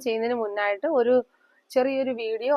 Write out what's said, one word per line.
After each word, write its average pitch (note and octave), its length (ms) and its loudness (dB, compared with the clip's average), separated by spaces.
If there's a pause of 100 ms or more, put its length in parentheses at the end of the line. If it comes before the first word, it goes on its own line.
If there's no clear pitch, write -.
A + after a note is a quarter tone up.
ചെയ്യുന്നതിന് A#3 380 -2
മുന്നായിട്ട് G3+ 440 -2 (120)
ഒരു A#3+ 160 4 (580)
ചെറിയൊരു C4 480 0
വീഡിയോ A3 340 -2